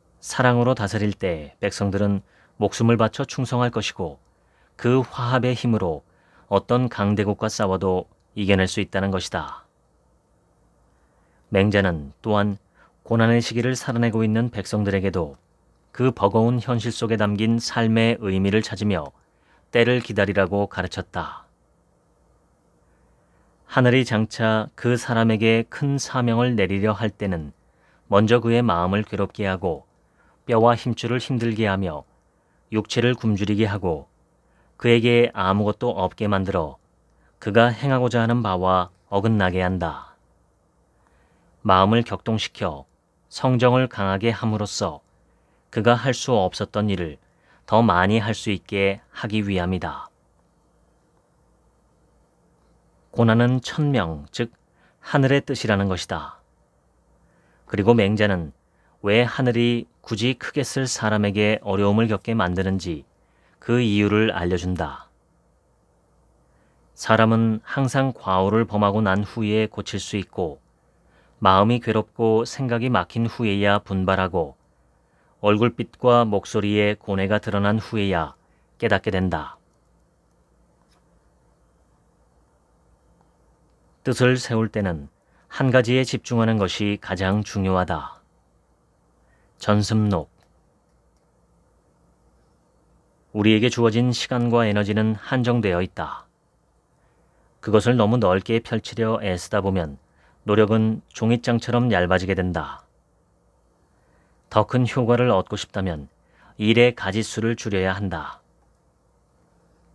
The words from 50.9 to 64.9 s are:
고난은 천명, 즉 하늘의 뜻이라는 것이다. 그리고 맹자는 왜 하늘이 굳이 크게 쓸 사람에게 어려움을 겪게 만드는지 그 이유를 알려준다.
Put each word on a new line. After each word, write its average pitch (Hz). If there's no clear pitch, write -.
고난은 120
천명, 92
즉 120
하늘의 135
뜻이라는 107
것이다. 90
그리고 101
맹자는 101
왜 104
하늘이 120
굳이 120
크게 -
쓸 131
사람에게 107
어려움을 101
겪게 107
만드는지 90
그 120
이유를 104
알려준다. 90